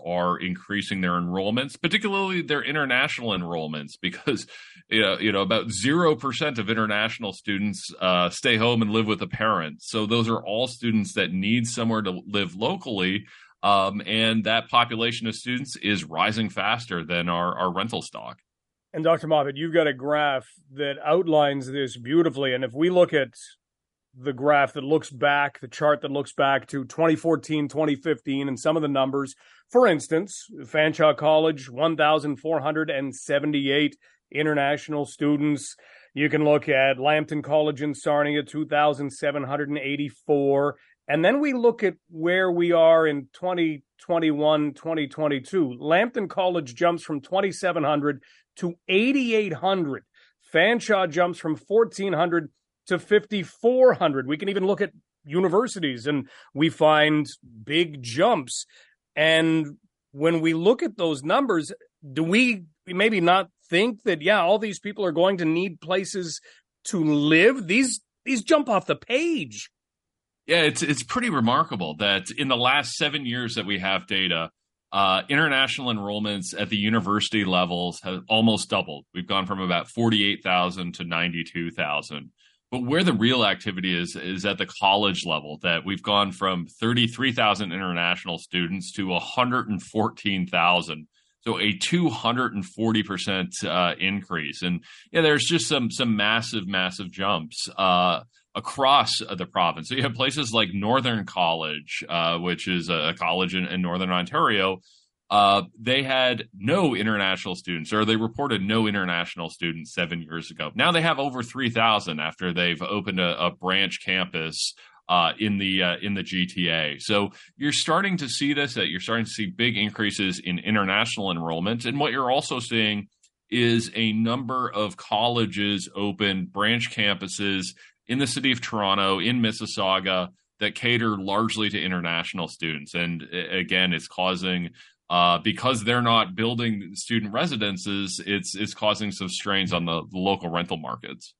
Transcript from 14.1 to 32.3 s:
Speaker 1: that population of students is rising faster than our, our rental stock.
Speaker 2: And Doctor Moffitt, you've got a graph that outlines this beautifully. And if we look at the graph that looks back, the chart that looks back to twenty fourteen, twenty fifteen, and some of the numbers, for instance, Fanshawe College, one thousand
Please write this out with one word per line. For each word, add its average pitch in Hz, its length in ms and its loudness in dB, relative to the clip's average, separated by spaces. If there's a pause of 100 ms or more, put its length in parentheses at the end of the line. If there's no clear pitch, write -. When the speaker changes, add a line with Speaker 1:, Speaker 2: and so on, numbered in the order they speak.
Speaker 1:
that 113 240 0
population 117 580 0
of 107 80 -4
students 127 400 -6
is 95 280 -2
rising 98 460 0
faster 98 560 -4
than 87 240 -2
our, 87 300 0
our 90 120 0
rental 92 300 -4
stock. - 380 -14 (520)
Speaker 2:
And 156 120 -8
Doctor 160 240 2
Moffitt, 143 300 2
you've 160 180 -4
got 156 100 6
a 147 80 0
graph 143 540 -2 (260)
that 139 220 -4 (100)
outlines 147 640 2
this 135 240 -4
beautifully. 135 600 2
And 131 80 -2
if 117 100 -6
we 160 160 2
look 180 240 4
at 135 160 2 (880)
the 131 160 -6
graph 139 400 4
that 143 100 -8
looks 147 280 0
back, 143 480 0
the 127 80 -14
chart 147 340 2
that 143 100 -6
looks 139 220 -4
back 139 340 2
to 139 160 -6
twenty 156 320 2
fourteen, 151 540 0
twenty 151 260 0
fifteen, 139 540 -4
and 127 100 -6
some 160 160 2
of 160 60 2
the 147 80 -2
numbers, 135 460 0 (340)
for 240 180 6
instance, 160 600 0 (180)
Fanshawe 156 500 4
College, 156 540 2
one 151 260 0
thousand 147 420 2